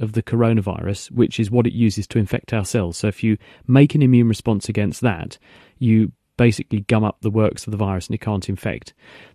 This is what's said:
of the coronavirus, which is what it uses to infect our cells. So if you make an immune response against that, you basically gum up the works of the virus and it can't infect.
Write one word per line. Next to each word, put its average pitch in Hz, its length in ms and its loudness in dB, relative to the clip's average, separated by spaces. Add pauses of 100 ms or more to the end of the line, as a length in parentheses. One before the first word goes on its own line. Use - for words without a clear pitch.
of 107 140 -6
the 113 100 -2
coronavirus, 104 880 -2
which 120 260 0
is 110 100 0
what 120 200 2
it - 40 -4
uses 107 360 0
to - 100 -2
infect - 340 -4
our 107 120 -2
cells. 92 320 -4
So - 100 -4
if - 160 -4
you 110 160 2 (300)
make 135 260 6
an 151 80 4
immune 123 260 6
response 107 400 -2
against 104 340 -4
that, 101 360 -4 (400)
you 110 320 4 (260)
basically 113 440 0
gum 107 240 0
up 104 160 -4
the 110 100 -2
works 107 340 0
of 110 60 -10
the 107 60 -6
virus 98 320 -4
and - 80 -6
it - 40 -8
can't 101 280 -4
infect. - 440 -6 (420)